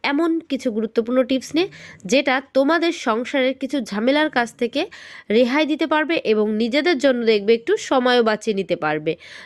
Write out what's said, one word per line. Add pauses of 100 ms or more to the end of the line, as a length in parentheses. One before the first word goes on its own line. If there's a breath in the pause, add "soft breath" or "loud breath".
এমন
কিছু
গুরুত্বপূর্ণ
টিপস
নিয়ে, (380 loud breath)
যেটা (120)
তোমাদের
সংসারের
কিছু
ঝামেলার
কাছ
থেকে (440 loud breath)
রেহাই
দিতে
পারবে
এবং
নিজেদের
জন্য
দেখবে
একটু
সময়ও
বাঁচিয়ে
নিতে
পারবে। (300 loud breath)